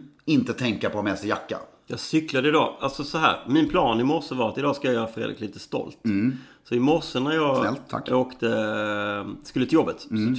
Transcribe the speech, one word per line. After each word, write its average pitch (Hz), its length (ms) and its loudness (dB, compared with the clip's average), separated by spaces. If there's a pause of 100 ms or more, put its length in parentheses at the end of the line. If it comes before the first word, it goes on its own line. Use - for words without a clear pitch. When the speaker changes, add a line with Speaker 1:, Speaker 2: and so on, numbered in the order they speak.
(260)
Speaker 1:
Inte 127 280 2
tänka 113 360 -2
på 104 100 -4
att 101 60 -2
ha 104 60 0
med 90 80 -4
sig 104 100 -4
jacka. 92 280 -4 (300)
Speaker 2:
Jag 123 120 -8
cyklade 151 500 0
idag. 151 300 2
Alltså, 135 240 -4
så 156 140 -6
här, 131 300 2
min 151 220 4
plan 127 300 2
i 120 40 2
morse 147 320 0
var 117 140 0
att 107 80 -8
idag 139 180 0
ska 143 120 -4
jag 127 80 2
göra 113 120 0
Fredrik 110 320 -6
lite 107 200 -10
stolt. - 460 -8
Speaker 1:
Mm. 113 320 2 (260)
Speaker 2:
Så - 120 -4
i 120 40 2
morse 143 400 2
när 139 120 0
jag 151 260 2
Speaker 1:
Snällt, 123 320 -2
tack. - 220 -6
Speaker 2:
åkte, 107 1300 0
skulle 127 220 -2
till 123 100 0
jobbet 127 360 2
Speaker 1:
Mm. 110 240 2
Speaker 2:
så - 40 -2